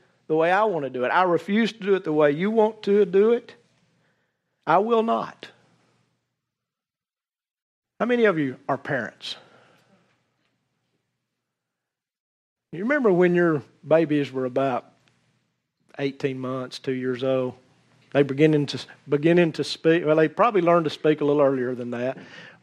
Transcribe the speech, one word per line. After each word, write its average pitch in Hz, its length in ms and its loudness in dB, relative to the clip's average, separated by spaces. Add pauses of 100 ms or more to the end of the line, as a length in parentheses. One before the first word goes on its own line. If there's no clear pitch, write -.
(260)
the 156 100 -2
way 160 160 2
I 196 120 2
wanna 165 260 -4
do 127 140 -6
it. 123 60 0
I 160 120 2
refuse 196 520 0
to - 40 -20
do 196 160 -2
it 190 120 -2
the 160 60 -4
way 151 200 4
you 170 180 -2
want 220 320 0
to 202 240 2
do 196 280 2
it. 247 200 -6 (1120)
I 160 140 4
will 226 240 0
not." - 460 -6 (2500)
How 214 80 -4
many 240 180 2
of 180 140 2
you 131 180 -4 (100)
are 131 120 -2
parents? - 560 -10 (3250)
You 156 80 -14
remember 240 340 0
when 175 220 4
your 165 260 2 (260)
babies 147 440 2
were 131 140 -4
about 131 460 -4 (1080)
eighteen 139 400 -6
months, 127 400 -8
two 135 140 -6
years 127 300 -6
old? 131 300 -2 (580)
They 143 120 2
beginning 143 440 2
to, 127 120 -8 (300)
beginning 165 440 2
to 151 100 -6
speak. 165 420 0
Well, 151 100 4
they 156 140 2
probably 214 320 0
learned 170 240 2
to 147 40 -2
speak 151 300 -2
a 151 60 -2
little 147 160 2
earlier 127 340 0
than 120 160 -10
that. 123 260 -6 (460)